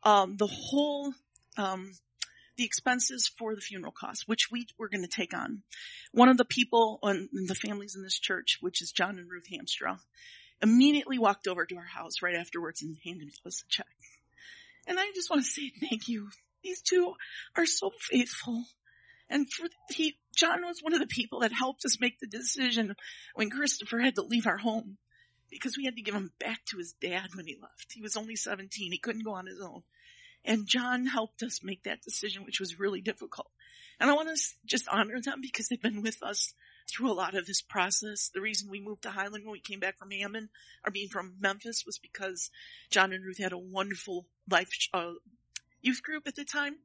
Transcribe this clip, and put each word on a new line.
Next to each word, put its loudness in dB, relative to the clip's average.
um, 8
the 4
whole, 0
um, -2
the 2
expenses 2
for -2
the -10
funeral -8
costs, -8
which 2
we -6
were -6
gonna -4
take -4
on. -6
One 12
of 10
the 6
people 4
on, 2
in -2
the -2
families -6
in -10
this -2
church, 0
which -2
is -8
John 0
and -14
Ruth -12
Hamstra, -4
immediately 8
walked 4
over 0
to -8
our -14
house -8
right 0
afterwards -6
and -8
handed -10
us -10
a -20
check. -2
And 0
I 2
just -4
wanna 6
say -2
thank 0
you. -4
These -6
two 4
are 4
so 0
faithful. 0
And 2
for, -6
he, -2
John 4
was -8
one 2
of 6
the 0
people -2
that 4
helped -2
us 2
make 2
the -10
decision 0
when 2
Christopher 0
had 6
to 0
leave 2
our 2
home, -2
because -6
we -4
had -2
to -10
give -2
him -2
back -4
to -8
his -10
dad -4
when -12
he -12
left. -20
He -16
was -4
only -8
seventeen. -6
He -6
couldn't -4
go -4
on -8
his -14
own. -14
And 2
John 2
helped -2
us -6
make -8
that -6
decision, -6
which -2
was -6
really 0
difficult. -6
And 6
I 8
wanna 0
s-, -2
just -2
honor 2
them -6
because -6
they've -2
been 0
with -4
us -4
through -2
a 2
lot -2
of -2
this -2
process. -2
The -4
reason -4
we -8
moved -10
to -8
Highland -6
when -12
we -12
came -10
back -2
from -16
Hammond, -6
I 0
mean, -8
from -6
Memphis, -2
was -8
because -8
John 6
and -6
Ruth -10
had 0
a -8
wonderful -4
life, 4
uh, -2
youth 2
group -6
at -8
the -8
time -2